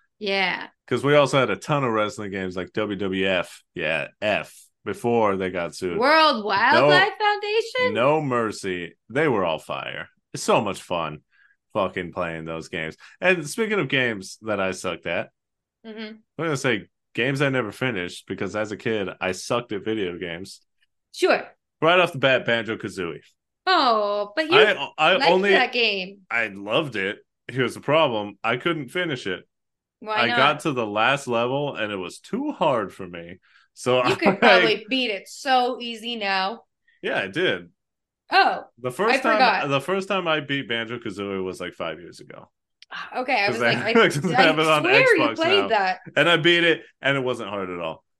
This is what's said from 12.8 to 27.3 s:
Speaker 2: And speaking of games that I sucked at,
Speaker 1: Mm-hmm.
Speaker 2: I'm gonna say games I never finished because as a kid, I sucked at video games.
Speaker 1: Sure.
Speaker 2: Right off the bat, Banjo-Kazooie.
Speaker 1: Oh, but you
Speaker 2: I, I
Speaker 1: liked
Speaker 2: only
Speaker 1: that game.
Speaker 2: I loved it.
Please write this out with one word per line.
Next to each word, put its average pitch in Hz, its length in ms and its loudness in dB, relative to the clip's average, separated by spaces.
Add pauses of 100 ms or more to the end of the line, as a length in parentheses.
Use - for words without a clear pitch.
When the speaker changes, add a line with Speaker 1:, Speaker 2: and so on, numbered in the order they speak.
Speaker 2:
And 180 300 0
speaking 214 300 -2
of 135 100 -2
games 117 540 -2
that 107 160 -2
I 95 120 0
sucked 87 360 -8
at, 87 220 -4 (560)
Speaker 1:
Mm-hmm. 220 140 -14
Speaker 2:
I'm 220 220 -14 (160)
gonna 151 200 -4
say 113 300 -2 (260)
games 135 280 -2
I 143 80 2
never 123 220 -2
finished 95 560 -6
because 98 300 -6
as 107 160 -4
a 92 40 -8
kid, 107 300 -2 (140)
I 92 100 0
sucked 117 400 -4
at 98 140 -6
video 101 320 -4
games. 87 420 -10 (540)
Speaker 1:
Sure. 320 340 0 (340)
Speaker 2:
Right 170 180 6
off 170 120 2
the 143 60 -12
bat, 131 280 2
Banjo-Kazooie. 101 760 -4 (440)
Speaker 1:
Oh, 214 720 0
but 311 140 -2
you 349 80 6
Speaker 2:
I, 208 400 4
I 160 160 4
Speaker 1:
liked 170 180 4
Speaker 2:
only 190 200 4
Speaker 1:
that 190 220 4
game. 202 560 -2
Speaker 2:
I 117 180 -2
loved 107 480 -2
it. 98 240 -2 (280)